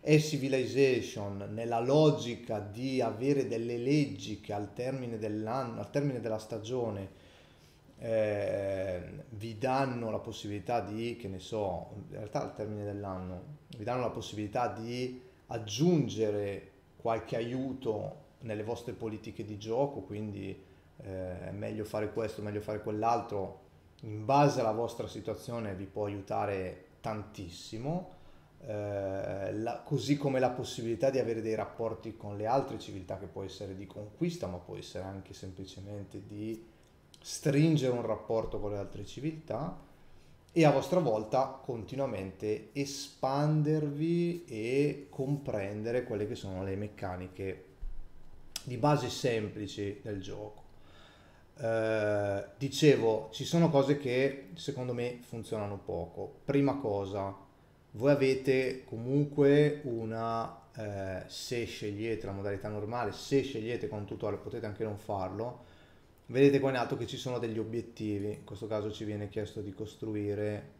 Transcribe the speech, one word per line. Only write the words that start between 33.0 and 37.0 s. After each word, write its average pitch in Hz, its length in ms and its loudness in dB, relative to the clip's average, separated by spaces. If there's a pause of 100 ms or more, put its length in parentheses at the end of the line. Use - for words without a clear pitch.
che 95 100 -10
può 98 160 -8
essere 95 340 -8
di 98 100 -12
conquista, 107 600 -6
ma 90 100 -6
può 98 180 -10
essere 95 300 -8
anche 95 280 -10
semplicemente 98 920 -12
di 107 380 -8 (560)